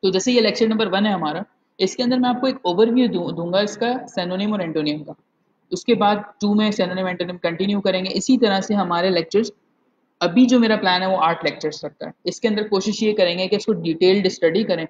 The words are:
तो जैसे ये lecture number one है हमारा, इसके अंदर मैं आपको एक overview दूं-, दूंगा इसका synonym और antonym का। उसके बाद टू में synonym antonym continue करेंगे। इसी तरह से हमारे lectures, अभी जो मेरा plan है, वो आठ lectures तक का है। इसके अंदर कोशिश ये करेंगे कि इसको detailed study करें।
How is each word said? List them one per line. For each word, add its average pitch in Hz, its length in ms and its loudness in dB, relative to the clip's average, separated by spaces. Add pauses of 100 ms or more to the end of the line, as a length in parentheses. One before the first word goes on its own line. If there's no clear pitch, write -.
तो 190 80 2
जैसे 190 220 0
ये 240 80 4
lecture 220 280 2
number 214 200 0
one 196 180 0
है 214 60 2
हमारा, 165 320 -4 (360)
इसके 190 220 -2
अंदर 247 160 0
मैं 247 100 2
आपको 247 180 -2
एक 262 200 -4
overview 226 420 4
दूं-, 175 280 -4
दूंगा 175 240 -2
इसका 240 460 -4
synonym 190 460 -4
और 196 100 -2
antonym 156 400 -4
का। 156 120 -16 (580)
उसके 202 220 0
बाद 208 460 0
टू 208 140 2
में 214 160 2
synonym 185 380 -2
antonym 180 280 -6
continue 190 440 -2
करेंगे। 185 300 -2
इसी 254 280 0
तरह 202 220 2
से 208 140 -4
हमारे 180 360 0
lectures, 190 420 0 (680)
अभी 175 260 4
जो 247 120 4
मेरा 220 180 4
plan 185 260 2
है, 190 60 0
वो 190 80 2
आठ 165 280 0
lectures 175 400 -6
तक 156 80 -10
का - 140 -14
है। 160 60 -14 (140)
इसके 185 220 -2
अंदर 214 200 -2
कोशिश 202 340 -2
ये 214 100 2
करेंगे 185 360 0
कि 202 80 0
इसको 208 160 -2
detailed 180 560 2
study 185 360 0
करें। 165 260 -4